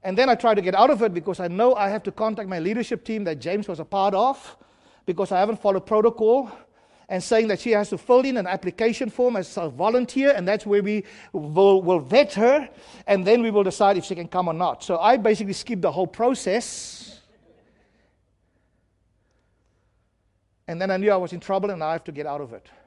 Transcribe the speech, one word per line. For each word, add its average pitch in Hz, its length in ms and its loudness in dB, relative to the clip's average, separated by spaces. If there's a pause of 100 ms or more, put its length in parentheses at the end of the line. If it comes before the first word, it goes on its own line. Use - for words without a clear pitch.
and 190 160 -4
then 262 120 4
I 233 60 2
try 220 200 2
to 196 60 0
get 180 120 -2
out 214 160 6
of 233 120 2
it 214 120 0
because 170 280 -6
I 175 80 -6
know 226 260 4
I 202 140 0
have 208 140 -6
to 202 80 -6
contact 220 360 -4
my 185 120 -6
leadership 220 440 -4
team 220 220 -6
that 156 140 -6
James 185 280 -4
was 165 120 -8
a 156 60 -10
part 196 280 0
of 247 440 -2 (480)
because 185 260 -4
I 185 80 0
haven't 208 220 0
followed 190 240 0
protocol, 226 640 2 (580)
and - 140 -6
saying 226 260 2
that 202 120 -2
she 247 100 -6
has 208 200 2
to 190 100 -6
fill 254 220 4
in 269 140 -2
an 196 120 -4
application 214 640 -2
form 247 240 0
as 185 220 -6
a 170 120 -4
volunteer, 247 680 2
and 180 120 -4
that's 208 180 0
where 202 160 2
we 208 220 -2 (300)
will, 190 500 4
will 175 160 2
vet 170 340 2
her, 247 340 2 (380)
and 202 180 2
then 226 200 4
we 226 80 0
will 208 100 4
decide 196 340 2
if 175 100 -4
she 190 100 -8
can 170 120 -12
come 180 200 -2
or 160 80 -4
not. 160 280 -4
So 170 160 -2
I 226 180 6
basically 214 360 0
skipped 190 300 -8
the 175 80 2
whole 170 160 -2
process. - 1120 -4 (3500)
And 165 140 -8
then 190 80 -4
I 190 80 0
knew 202 140 2
I 190 60 4
was 180 140 -4
in 175 80 -12
trouble 196 300 -4
and 175 140 -8
I 156 80 -4
have 165 140 -6
to 175 60 -14
get 147 140 -10
out 147 160 -8
of 117 120 -14
it. - 160 -20 (180)